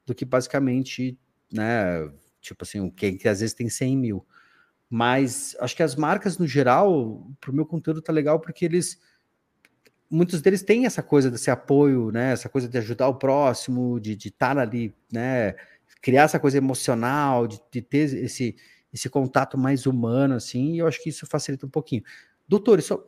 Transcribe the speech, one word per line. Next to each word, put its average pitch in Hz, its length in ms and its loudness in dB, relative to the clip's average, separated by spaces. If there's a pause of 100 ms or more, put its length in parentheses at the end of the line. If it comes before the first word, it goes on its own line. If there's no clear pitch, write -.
do 127 100 -6
que - 100 -8
basicamente, 127 920 -2 (360)
né, 101 580 -2 (300)
tipo - 220 -16
assim, 95 260 -6
quem 95 260 -4
que 113 140 0
às 98 100 0
vezes 110 140 -4
tem 120 160 -6
cem 131 260 -2
mil. 110 300 -2 (640)
Mas 123 720 -2
acho 123 140 -6
que 170 80 0
as 139 120 -2
marcas, 165 420 -2
no 175 100 0
geral, 131 800 2 (140)
pro 131 140 -10
meu 151 120 0
conteúdo 160 360 -6
tá 165 100 -6
legal 156 280 2
porque 180 260 -6
eles, 165 340 -2 (1080)
muitos 170 320 2
deles 185 200 4
têm 233 240 4
essa - 160 -2
coisa 131 300 4
desse 127 180 -2
apoio, 135 600 4
né, 123 220 0
essa - 160 -6
coisa 123 180 -2
de 123 120 -4
ajudar 117 280 0
o 131 80 2
próximo, 127 800 0
de, 107 160 -6
de 104 160 -10
tá 127 300 0
ali, 117 340 -4 (160)
né, 117 460 -2 (460)
criar 127 220 8
essa 156 160 4
coisa 139 180 2
emocional, 131 880 0
de, 107 160 -10 (100)
de 127 80 -6
ter 143 360 0
esse, 117 400 -6 (360)
esse - 160 -10
contato 135 480 0
mais 131 300 0
humano, 131 480 2
assim, 127 400 -4
e 165 60 -4
eu 165 80 2
acho 143 140 -2
que - 80 -8
isso 147 180 -12
facilita 143 400 -6
um - 20 -10
pouquinho. 139 320 -4 (460)
Doutor, 202 320 4
eu - 40 -2
só, - 240 -6